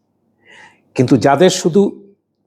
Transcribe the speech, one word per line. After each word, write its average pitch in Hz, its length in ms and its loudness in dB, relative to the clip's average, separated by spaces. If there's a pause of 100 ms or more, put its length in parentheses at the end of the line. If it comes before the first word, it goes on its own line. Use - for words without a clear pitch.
(960)
কিন্তু 131 220 0
যাদের 143 340 2
শুধু - 540 -2 (420)